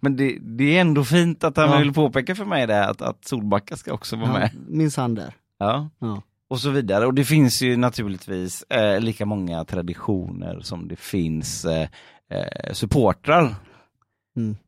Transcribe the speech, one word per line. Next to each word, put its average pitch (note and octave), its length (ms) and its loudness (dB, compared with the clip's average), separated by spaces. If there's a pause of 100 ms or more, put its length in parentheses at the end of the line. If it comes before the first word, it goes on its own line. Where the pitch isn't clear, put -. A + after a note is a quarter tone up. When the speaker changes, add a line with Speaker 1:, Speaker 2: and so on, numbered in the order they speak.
Speaker 1:
men C#3 160 0
det, C3+ 240 0
det C3 360 0
är F#3 40 6
ändå D3 240 4
fint E3+ 400 2
att D#3 120 2
han D#3 140 4
Speaker 2:
Ja. C#3+ 80 6
Speaker 1:
vill C#3+ 160 4
påpeka C#3+ 400 2
för G3+ 100 -8
mig D#3+ 220 0
det, G#2 200 4
att, G#2 160 -4
att - 220 -6
Solbacka G#2 520 -2
ska - 160 -10
också - 240 -8
vara A2+ 100 -2
Speaker 2:
Ja, A#2+ 60 2
Speaker 1:
med. G#2 180 2 (180)
Speaker 2:
minns D#3 280 0
han A#2+ 180 -2
där. F#2 200 -10 (240)
Speaker 1:
Ja. B2+ 300 0 (100)
Speaker 2:
Ja. G#2 240 -8 (280)
Speaker 1:
Och B2+ 100 -6
så C#3 100 -2
vidare. A2+ 360 2
Och C3 80 2
det C#3 100 4
finns C3+ 380 4
ju B2 140 2
naturligtvis, G2+ 880 -4
eh, G#2 380 2
lika A2 260 -4
många F2+ 380 -4
traditioner F2+ 960 -6
som E2+ 280 -10
det E2+ 80 -12
finns, D#2+ 680 -4
eh, D#2+ 240 -2 (420)
eh, - 420 -8
supportrar. A#2+ 840 2 (800)
Speaker 2:
Mm. A2 200 -4 (120)